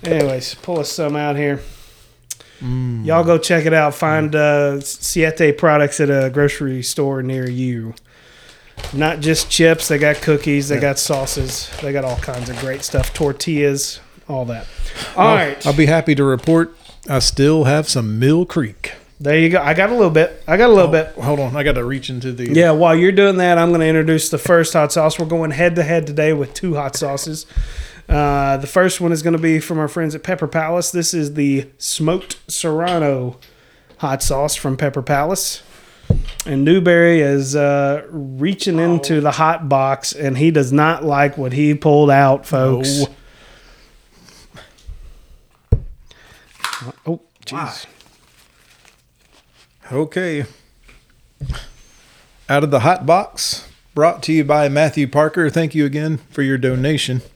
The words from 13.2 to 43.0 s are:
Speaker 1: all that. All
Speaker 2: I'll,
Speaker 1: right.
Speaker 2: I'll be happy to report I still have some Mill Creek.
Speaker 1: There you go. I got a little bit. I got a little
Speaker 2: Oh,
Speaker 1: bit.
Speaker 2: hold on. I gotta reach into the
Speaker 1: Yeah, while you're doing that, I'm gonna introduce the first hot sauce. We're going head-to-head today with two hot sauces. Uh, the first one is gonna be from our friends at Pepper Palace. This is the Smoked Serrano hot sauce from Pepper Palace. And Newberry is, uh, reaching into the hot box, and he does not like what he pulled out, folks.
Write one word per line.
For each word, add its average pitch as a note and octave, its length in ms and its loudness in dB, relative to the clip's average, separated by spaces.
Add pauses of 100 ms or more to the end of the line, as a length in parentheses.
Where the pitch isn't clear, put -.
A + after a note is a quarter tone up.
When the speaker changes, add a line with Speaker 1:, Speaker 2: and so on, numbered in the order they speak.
Speaker 1:
all C3 160 -6
that. A#2 220 -10 (500)
All F#3+ 100 4
Speaker 2:
I'll, A3 80 6
Speaker 1:
right. D3+ 320 -2
Speaker 2:
I'll C#3+ 100 2
be D#3 100 6
happy D#3 280 2
to C#3 80 0
report D#3+ 540 2 (320)
I C#3 100 0
still D3 460 2
have D3 240 2
some A2 320 -2
Mill D#3 260 4
Creek. A#2+ 460 -6 (280)
Speaker 1:
There D3 160 2
you E3 120 4
go. F3 120 4
I D3 140 2
got F#3+ 160 2
a A#3+ 40 0
little G#3 180 4
bit. D#3+ 340 2
I D#3+ 100 2
got A#3+ 140 6
a - 20 10
little F#3 180 8
Speaker 2:
Oh, - 20 2
Speaker 1:
bit. D#3 240 0
Speaker 2:
hold C#3+ 240 -2
on. C3 160 -4
I C#3+ 80 -2
gotta B2+ 200 0
reach B2+ 240 -6
into B2+ 240 -8
the A#2+ 200 -4
Speaker 1:
Yeah, E3 180 6
while D#3+ 240 6
you're F3 160 4
doing G3 280 4
that, F3 200 4
I'm E3+ 140 4
gonna E3 140 2
introduce D#3+ 420 2
the D3 100 -2
first E3+ 360 2
hot D3+ 180 2
sauce. D#3 260 0
We're E3 80 -4
going D#3+ 240 -2
head-to-head E3 560 0
today D3+ 260 0
with C#3+ 220 -4
two E3+ 220 -4
hot C#3 180 -6
sauces. D3+ 500 -6 (640)
Uh, C#3+ 500 2
the C#3 100 -8
first F#3 320 2
one E3+ 100 0
is D#3+ 120 -2
gonna E3 140 0
be D#3+ 220 2
from D#3+ 220 -4
our D3+ 80 -2
friends D#3 260 -4
at D#3 80 -14
Pepper F3+ 240 -4
Palace. E3 460 -2
This E3+ 200 -2
is D3 220 -4
the C#3 320 0 (120)
Smoked - 580 -4 (100)
Serrano D3+ 920 -2 (600)
hot C3+ 240 -4
sauce C#3+ 320 0
from C3+ 220 -4
Pepper C#3 260 -4
Palace. D3+ 600 -4 (840)
And C#3 180 0
Newberry E3+ 560 6
is, C#3 360 0
uh, C#3+ 540 0
reaching D#3+ 680 -4
into E3 420 2
the C#3+ 120 0
hot D#3+ 360 0
box, C3+ 440 0
and C#3 260 -4
he D#3+ 140 4
does C#3 200 2
not D3+ 320 2
like C#3+ 320 0
what B2+ 160 -6
he D3 220 2
pulled D3 360 4
out, C#3 360 4
folks. C3 540 0